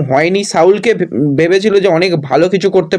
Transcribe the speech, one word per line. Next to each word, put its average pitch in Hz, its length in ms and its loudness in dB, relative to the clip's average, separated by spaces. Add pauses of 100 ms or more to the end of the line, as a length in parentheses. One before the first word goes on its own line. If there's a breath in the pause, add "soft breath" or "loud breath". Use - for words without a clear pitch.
হয়নি। 165 340 0
সাউলকে 196 500 2
ভে-, 180 180 -4 (280)
ভেবেছিল 190 400 0
যে 185 80 0
অনেক 175 240 0 (180)
ভালো 151 240 2
কিছু 196 160 0
করতে 185 300 0